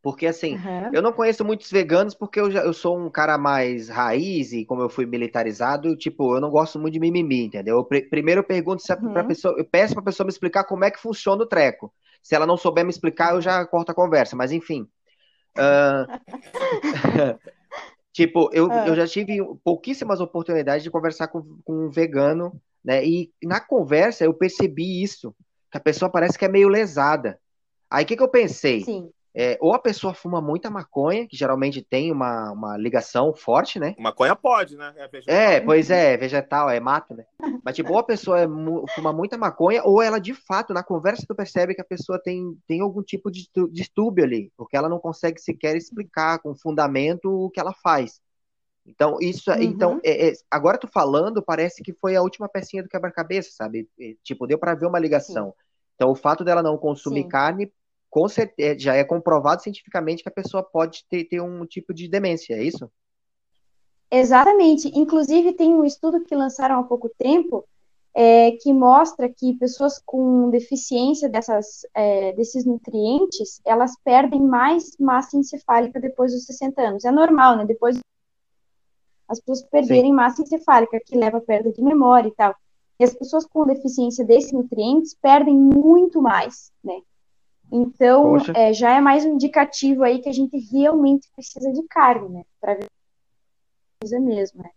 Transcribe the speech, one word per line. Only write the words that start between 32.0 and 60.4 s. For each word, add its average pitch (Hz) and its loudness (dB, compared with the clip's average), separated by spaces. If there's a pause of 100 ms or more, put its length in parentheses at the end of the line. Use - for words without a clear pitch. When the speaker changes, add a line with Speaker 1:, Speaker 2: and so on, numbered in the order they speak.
Speaker 1:
uma, 117 -4
uma 104 -10
ligação 120 -2
forte, - -2
né? 160 -6
Speaker 3:
Maconha 127 0
pode, 196 -2
né? 147 -16
É 139 -18
vegetal. 139 -4
Speaker 1:
É, 190 4
pois 156 2
é, 160 4
é 120 0
vegetal, 139 -2
é 120 -2
mato, 135 -4
né? 113 -18 (400)
Mas, 127 -8
tipo, 165 -4
ou 220 2
a 240 -2
pessoa 190 -2
é 170 2
mu-, 156 -6 (120)
fuma 156 -4
muita 202 -8
maconha, 208 0
ou 202 4
ela, 220 0
de 196 -10
fato, 196 -8
na 180 -4
conversa, 185 -4
tu 208 -10
percebe 190 -4
que 190 -16
a - -16
pessoa 180 -10
tem, 180 -10 (100)
tem 165 -4
algum 202 -6
tipo 196 -10
de 185 -14
distu-, 180 -4
distúrbio 180 -2
ali, 113 -6
porque 123 -12
ela 151 -2
não 175 -4
consegue 165 -8
sequer 156 -6
explicar 165 -6
com 147 -12
fundamento 151 -4
o 185 -4
que 185 -8
ela 185 -8
faz. 147 -2 (680)
Então, 147 -2
isso, - -4
Speaker 2:
Uhum. 113 0
Speaker 1:
então, 175 -2
é, 156 2
é, - -2 (160)
agora 156 0
tu - -14
falando, 180 -2
parece 165 -4
que 180 -14
foi 190 -4
a 180 2
última 196 -8
pecinha 190 -10
do 185 -18
quebra-cabeça, 175 -8
sabe? 110 -10 (140)
É, 110 -18
tipo, - -10
deu 147 -2
pra 170 -4
ver 160 -4
uma 175 -2
ligação. 143 -2
Speaker 2:
Sim. 95 -18 (400)
Speaker 1:
Então, 127 2
o 135 2
fato 151 -2
dela 170 2
não 151 -2
consumir 147 -4
Speaker 2:
Sim. 135 -8
Speaker 1:
carne, 170 -4 (380)
com 160 2
certe-, 202 -4
é, 147 -2
já 131 0
é 143 4
comprovado 165 0
cientificamente 170 -8
que 190 -14
a - -14
pessoa 190 -8